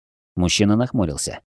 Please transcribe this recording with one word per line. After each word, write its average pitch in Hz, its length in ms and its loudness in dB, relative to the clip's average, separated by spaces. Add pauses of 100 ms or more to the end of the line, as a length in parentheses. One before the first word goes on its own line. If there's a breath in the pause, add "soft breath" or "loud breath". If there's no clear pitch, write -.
(360)
Мужчина 101 400 2
нахмурился. 107 760 -2